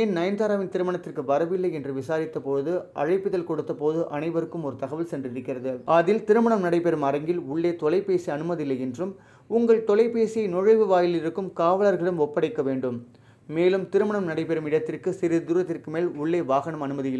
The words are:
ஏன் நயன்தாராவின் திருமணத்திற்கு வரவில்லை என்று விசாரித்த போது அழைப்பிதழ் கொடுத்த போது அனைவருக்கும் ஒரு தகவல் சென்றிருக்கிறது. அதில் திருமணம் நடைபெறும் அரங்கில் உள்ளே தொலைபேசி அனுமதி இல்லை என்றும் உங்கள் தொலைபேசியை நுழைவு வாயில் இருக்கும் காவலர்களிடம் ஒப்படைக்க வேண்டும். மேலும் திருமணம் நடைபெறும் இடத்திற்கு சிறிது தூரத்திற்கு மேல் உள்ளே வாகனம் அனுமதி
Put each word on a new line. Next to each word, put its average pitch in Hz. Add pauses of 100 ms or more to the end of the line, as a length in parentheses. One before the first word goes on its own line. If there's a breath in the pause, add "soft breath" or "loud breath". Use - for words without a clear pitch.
ஏன் 208
நயன்தாராவின் 202
திருமணத்திற்கு 175
வரவில்லை 175
என்று 139
விசாரித்த 160
போது 139 (300)
அழைப்பிதழ் 180
கொடுத்த 156
போது 156 (180)
அனைவருக்கும் 165
ஒரு 113
தகவல் 156
சென்றிருக்கிறது. 131 (240)
அதில் 208
திருமணம் 226
நடைபெறும் 165
அரங்கில் 156
உள்ளே 165 (100)
தொலைபேசி 175
அனுமதி 160
இல்லை 135
என்றும் 170 (360 loud breath)
உங்கள் 226
தொலைபேசியை 220 (100)
நுழைவு 214
வாயில் 175
இருக்கும் 175
காவலர்களிடம் 180
ஒப்படைக்க 156
வேண்டும். 127 (500 soft breath)
மேலும் 180
திருமணம் 208
நடைபெறும் 156
இடத்திற்கு 156
சிறிது 165
தூரத்திற்கு 170
மேல் 175 (140)
உள்ளே 170 (120)
வாகனம் 151
அனுமதி 139